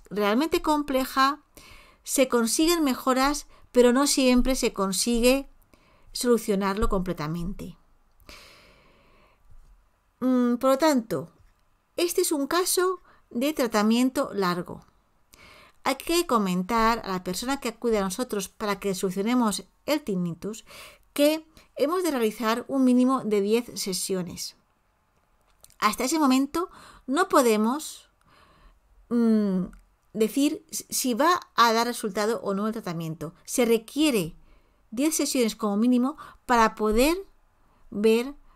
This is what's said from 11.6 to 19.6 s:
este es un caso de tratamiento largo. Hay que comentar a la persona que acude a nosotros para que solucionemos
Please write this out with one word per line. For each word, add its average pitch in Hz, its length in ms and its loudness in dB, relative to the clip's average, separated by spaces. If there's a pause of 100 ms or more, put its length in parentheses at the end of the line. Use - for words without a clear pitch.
este 349 260 0
es 349 100 -2
un 277 140 -2
caso 359 560 -2 (300)
de 277 220 -2
tratamiento 233 800 0
largo. 180 520 -4 (1000)
Hay 269 100 0
que 339 300 0
comentar 220 800 0
a 196 60 -8
la 185 160 -6
persona 240 340 -6
que 254 80 -8
acude 226 300 -2
a 196 60 0
nosotros 196 440 -4
para 202 320 -6
que 196 160 -4
solucionemos 202 680 0 (200)